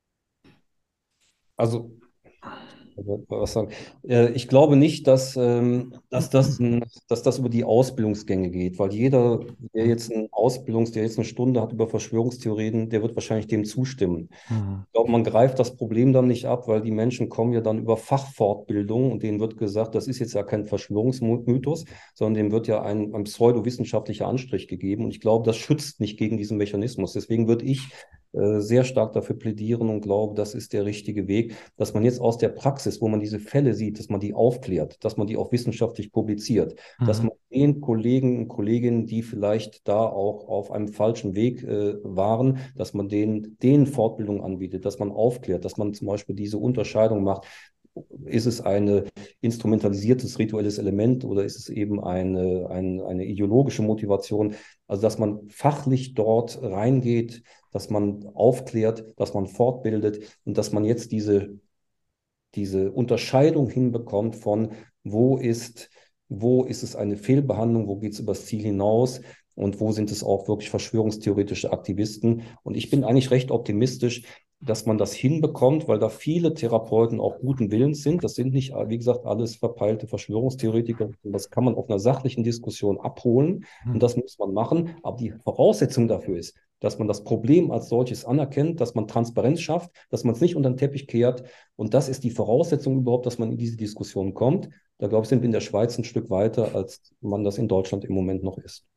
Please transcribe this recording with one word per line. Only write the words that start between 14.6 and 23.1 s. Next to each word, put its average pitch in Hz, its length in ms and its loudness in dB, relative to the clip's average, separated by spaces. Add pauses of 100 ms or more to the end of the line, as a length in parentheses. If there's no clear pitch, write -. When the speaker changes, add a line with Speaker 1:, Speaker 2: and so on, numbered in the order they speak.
Speaker 1:
Ich - 40 -20
glaube, 117 200 4
man 117 100 6
greift 110 380 4
das - 160 -2
Problem 120 360 4
dann 127 140 6
nicht 123 200 0
ab, 123 200 -2
weil 107 140 2
die 110 100 -4
Menschen 110 380 0
kommen 117 240 0
ja 117 80 0
dann 110 180 0
über 113 180 0
Fachfortbildung 110 1160 0
und 104 100 -6
denen 104 160 -2
wird 107 200 -4
gesagt, 110 360 -2
das 107 140 -2
ist 127 100 -6
jetzt - 160 -6
ja 101 80 -2
kein 107 240 -4
Verschwörungsmythos, 120 1200 0 (300)
sondern 110 200 0 (120)
dem 104 60 0
wird 113 140 0
ja 107 160 0
ein, 104 320 -4